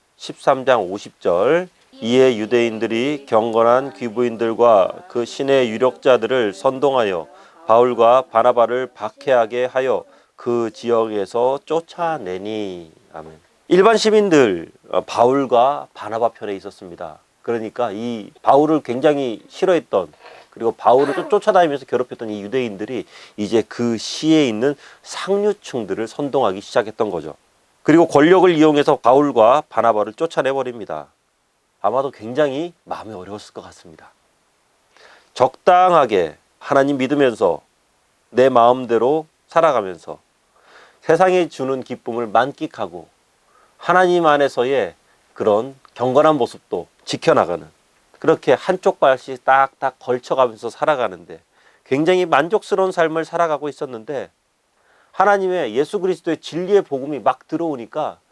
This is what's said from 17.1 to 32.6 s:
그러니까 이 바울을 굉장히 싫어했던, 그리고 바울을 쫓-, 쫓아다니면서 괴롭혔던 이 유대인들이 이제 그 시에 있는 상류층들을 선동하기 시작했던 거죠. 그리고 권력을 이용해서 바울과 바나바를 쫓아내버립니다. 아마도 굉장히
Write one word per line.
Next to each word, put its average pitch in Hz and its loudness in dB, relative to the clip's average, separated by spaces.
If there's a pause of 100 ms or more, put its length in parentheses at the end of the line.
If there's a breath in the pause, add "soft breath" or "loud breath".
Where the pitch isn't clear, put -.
그러니까 117 -6
이 113 -10 (120)
바울을 147 2
굉장히 135 -2
싫어했던, 147 -2 (380 loud breath)
그리고 113 -4
바울을 139 2
쫓-, 233 -8
쫓아다니면서 185 0
괴롭혔던 120 -6
이 104 -8
유대인들이 107 -8 (300 loud breath)
이제 104 0
그 117 -4
시에 156 0
있는 120 -2 (260 loud breath)
상류층들을 135 -6
선동하기 120 -2
시작했던 110 -4
거죠. 78 -8 (480)
그리고 160 4
권력을 175 4
이용해서 151 4
바울과 131 4
바나바를 107 0
쫓아내버립니다. 127 -6 (720)
아마도 127 -2
굉장히 143 -4 (120)